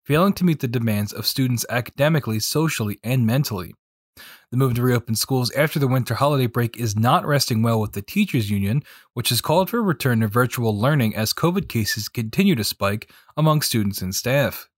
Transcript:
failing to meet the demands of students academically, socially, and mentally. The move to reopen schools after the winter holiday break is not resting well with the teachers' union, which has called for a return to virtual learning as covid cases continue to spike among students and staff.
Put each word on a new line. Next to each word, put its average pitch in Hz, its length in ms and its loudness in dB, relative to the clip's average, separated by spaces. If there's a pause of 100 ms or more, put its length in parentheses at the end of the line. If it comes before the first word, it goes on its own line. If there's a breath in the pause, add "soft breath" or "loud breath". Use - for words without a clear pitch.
failing 175 320 2
to - 100 -2
meet 165 160 2
the 135 80 -2
demands 113 460 -2
of 110 120 -8
students 127 440 0
academically, 123 680 0
socially, 113 680 -2
and 123 200 2
mentally. 110 480 0 (800 loud breath)
The 120 60 -2
move 127 180 2
to 123 60 0
reopen 120 340 2
schools 127 360 -2
after 156 280 0
the 139 80 2
winter 123 280 0
holiday 139 300 2
break 120 320 -2
is 110 180 -2
not 131 300 2
resting 131 380 0
well 117 160 2
with 104 140 -4
the 104 80 -6
teachers' 135 500 -2
union, 101 320 0 (300 loud breath)
which - 160 -4
has 113 120 0
called 180 280 2
for 233 100 -2
a - 20 0
return 131 380 2
to 110 80 2
virtual 113 500 0
learning 127 380 2
as 107 180 -2
covid 175 340 0
cases 107 420 -4
continue 147 460 2
to 110 100 -4
spike 101 440 -4 (260 loud breath)
among 151 260 2
students 101 400 -2
and 95 120 -6
staff. 123 640 -2